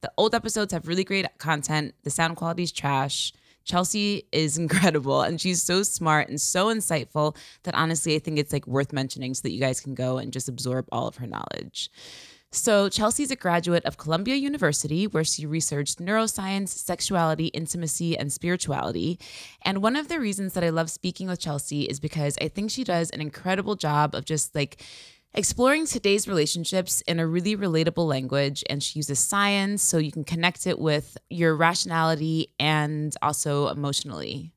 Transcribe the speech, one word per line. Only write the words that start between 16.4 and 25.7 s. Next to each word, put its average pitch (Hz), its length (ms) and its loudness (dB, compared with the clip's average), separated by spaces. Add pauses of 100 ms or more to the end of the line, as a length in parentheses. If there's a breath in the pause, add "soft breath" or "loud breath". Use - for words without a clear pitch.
sexuality, 165 800 0
intimacy, 165 680 -2
and 143 140 -2
spirituality. 151 880 -2 (420 loud breath)
And 196 200 0
one 226 120 4
of 294 140 -2
the 330 100 -2
reasons 202 360 -2
that 175 100 0
I 170 60 4
love 160 200 0
speaking 185 380 -6
with 180 100 -2
Chelsea 147 440 -4
is - 180 -4
because 147 400 -2
I 156 80 -2
think 208 240 -4
she 262 100 -4
does 170 280 0
an - 100 -8
incredible 190 560 -2
job 147 400 2
of - 80 -4
just, - 300 -2
like, 143 280 -4 (500 loud breath)
exploring 262 540 2